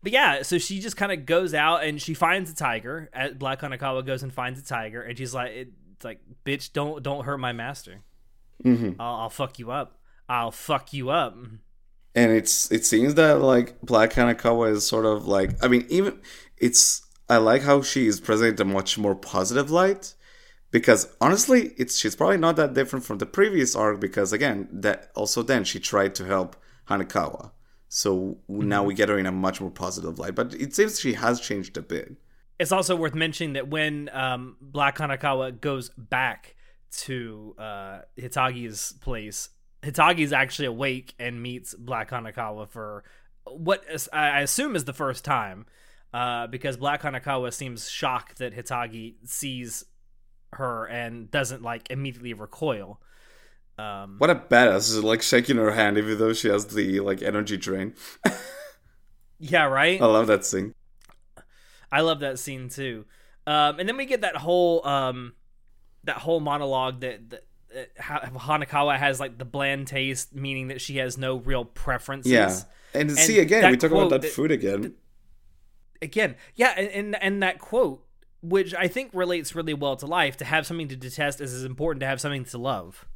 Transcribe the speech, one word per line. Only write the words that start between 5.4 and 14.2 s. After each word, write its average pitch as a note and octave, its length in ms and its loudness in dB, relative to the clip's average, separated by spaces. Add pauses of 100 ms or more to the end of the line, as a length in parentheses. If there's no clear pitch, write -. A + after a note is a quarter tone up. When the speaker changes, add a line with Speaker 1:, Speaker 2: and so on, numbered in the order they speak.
Speaker 1:
it, B2+ 160 -14 (280)
it's - 80 -20
like, A#2 160 -14 (240)
"Bitch, C#3 280 -6
don't, D3 300 -6
don't C#3 220 -6
hurt C#3 140 -6
my B2 140 -4
master. A#2 500 -12 (600)
Speaker 2:
Mm-hmm. A#2 360 2
Speaker 1:
I'll, A#2 220 -6
I'll A2+ 80 -6
fuck - 280 -8
you A#2 140 -12
up. C3+ 260 -8 (300)
I'll A#2+ 240 -2
fuck - 400 -4
you C3 180 -4
up." C#3 260 0 (800)
Speaker 2:
And A#2 140 8
it's, - 400 2
it - 160 2
seems B2+ 300 6
that, D3+ 240 8
like, C3 400 4
Black A2+ 320 6
Hanakawa A#2 580 4